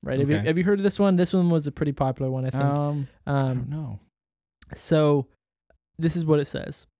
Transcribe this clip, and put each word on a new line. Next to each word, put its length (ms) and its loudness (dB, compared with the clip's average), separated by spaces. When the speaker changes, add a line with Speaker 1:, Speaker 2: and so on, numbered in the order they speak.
Speaker 1:
Right? 160 -2
Have 100 2
you, 80 4
Speaker 2:
Okay. 100 0
Speaker 1:
have 100 2
you 80 2
heard 140 2
of 40 -4
this 160 0
one? 160 4
This 180 2
one 160 4
was 160 2
a 60 -4
pretty 220 -2
popular 360 -2
one, 160 -4
I 40 -2
think. 140 -2
Speaker 2:
Um, 440 0
I 60 -4
Speaker 1:
Um, 280 0
Speaker 2:
don't 100 -8
know. 300 -8
Speaker 1:
so 520 2
this 200 0
is 80 -2
what 160 4
it 40 -2
says. 420 -10